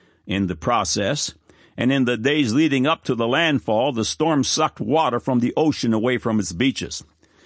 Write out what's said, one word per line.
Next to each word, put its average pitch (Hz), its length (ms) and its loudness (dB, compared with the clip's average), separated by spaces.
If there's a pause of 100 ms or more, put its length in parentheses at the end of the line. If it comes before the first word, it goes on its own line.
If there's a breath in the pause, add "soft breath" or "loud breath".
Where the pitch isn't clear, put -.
(260 soft breath)
In 98 200 -2
the 87 100 -4
process, 107 800 -2 (420 soft breath)
and 127 160 2
in 135 140 2
the 120 100 0
days 131 380 0
leading 139 320 2
up 160 180 -2
to 131 100 0
the 117 140 -2
landfall, 135 640 0
the 113 140 -2
storm 156 360 0
sucked - 380 -2
water 127 400 0
from 123 200 0
the 123 140 0
ocean 139 380 0
away 117 240 2
from 110 240 0
its 95 140 -4
beaches. - 500 -2 (420 soft breath)